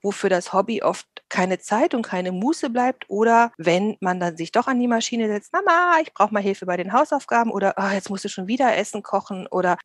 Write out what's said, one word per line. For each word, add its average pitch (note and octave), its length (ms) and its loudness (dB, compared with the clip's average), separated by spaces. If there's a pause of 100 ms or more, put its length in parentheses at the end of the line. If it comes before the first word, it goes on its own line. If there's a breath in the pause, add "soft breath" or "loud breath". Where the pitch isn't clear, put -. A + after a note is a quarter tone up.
wofür G3+ 260 0
das F3+ 240 0
Hobby G3+ 300 0
oft - 240 0 (240)
keine F#3 280 0
Zeit C4+ 360 0
und A#3 80 0
keine F#3 300 -4
Muße B3+ 360 -2
bleibt B3 400 -2
oder A#3 480 4
wenn F3+ 440 2
man F3+ 200 -2
dann E3+ 160 -2
sich E3 160 -8
doch A#3+ 140 2
an C4 120 0
die B3 100 0
Maschine A3+ 380 0
setzt, G#3 280 -4
„Mama, F4+ 480 2
ich - 100 -10
brauch G#3 180 2
mal G#3 120 0
Hilfe G3 240 -4
bei F3+ 100 -2
den F3+ 160 -4
Hausaufgaben“ A#3+ 580 0
oder, G3 280 0
„Oh, G3 140 0
jetzt G3 180 -4
musst G3 140 -6
du G#3 40 -4
schon F#3+ 180 -10
wieder A#3+ 300 2
Essen G3+ 260 -4
kochen“ G3 440 -6
oder F3+ 380 0